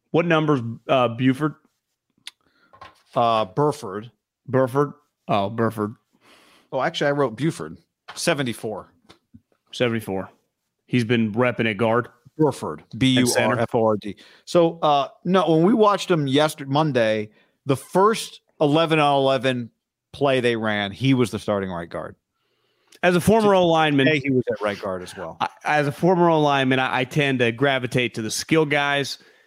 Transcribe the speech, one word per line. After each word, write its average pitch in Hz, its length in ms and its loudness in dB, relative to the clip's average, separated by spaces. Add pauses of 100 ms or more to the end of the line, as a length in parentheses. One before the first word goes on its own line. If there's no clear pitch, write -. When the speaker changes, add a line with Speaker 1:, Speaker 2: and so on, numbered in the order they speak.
(120)
Speaker 1:
What 170 140 0
numbers, 156 360 2 (260)
uh, 127 220 2
Buford? 131 460 -2 (1600)
Speaker 2:
Uh, 113 300 2
Burford. 117 680 -4 (380)
Speaker 1:
Burford? 131 460 0 (340)
Oh, 101 220 -2
Burford. 113 460 -2 (760)
Speaker 2:
Oh, 135 80 -4
actually, 156 300 -2
I - 20 0
wrote 139 240 -2
Buford. 113 420 -6 (380)
Seventy-four. 120 800 -6 (800)
Speaker 1:
Seventy-four. 110 560 -4 (560)
He's 123 180 0
been 113 300 0
repping 117 360 0
at 104 60 -4
guard. 117 320 0 (300)
Speaker 2:
Burford. 147 540 -4
Speaker 1:
And - 0 -
center. 113 80 -14
Speaker 2:
B 131 80 2 (120)
U 127 80 2 (100)
R 117 220 0
F 117 160 -2
O 113 100 2
R 107 120 2
D. 101 180 -10 (300)
So, 170 340 2
uh, 156 300 2 (160)
no, 175 240 2
when 160 160 4
we 220 80 4
watched 208 360 2
him 156 160 0
yester-, 143 420 0
Monday, 120 640 0 (340)
the 135 100 0
first - 640 0 (220)
eleven 156 380 2
on 143 180 2
eleven 131 540 0 (420)
play 135 260 0
they 120 160 0
ran, 104 360 -2
he 131 240 2
was 123 160 0
the 107 80 -8
starting 98 320 -4
right 85 180 -10
guard. 82 260 -12 (840)
Speaker 1:
As 180 140 2
a 175 40 4
former 208 360 4
O 185 100 4
lineman, 156 400 2
Speaker 2:
Today 156 140 2
he 139 100 -4
was 127 220 2
at 104 100 -6
right 101 180 -2
guard 92 220 -6
as 90 160 -16
well. 85 240 -12
Speaker 1:
I, - 80 -4 (140)
as 151 240 0
a 143 40 -2
former 175 380 2
O 160 100 4
lineman, 135 380 2
I, 131 220 -2
I 131 40 0
tend 139 360 0
to 117 120 2
gravitate 127 600 -2
to 117 80 -8
the 107 80 -6
skill 156 380 0
guys, 143 500 -2 (300)